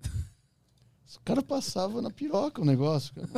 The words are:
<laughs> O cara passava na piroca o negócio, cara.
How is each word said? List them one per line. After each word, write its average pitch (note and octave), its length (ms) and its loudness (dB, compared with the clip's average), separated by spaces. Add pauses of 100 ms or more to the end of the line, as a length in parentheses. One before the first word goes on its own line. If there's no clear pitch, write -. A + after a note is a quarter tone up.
<laughs> - 240 -4 (880)
O - 80 -20
cara B3+ 180 2
passava A#3 600 -2
na - 100 -4
piroca C#4+ 500 0
o D#3+ 40 4
negócio, C#3+ 500 2
cara. E3 220 -8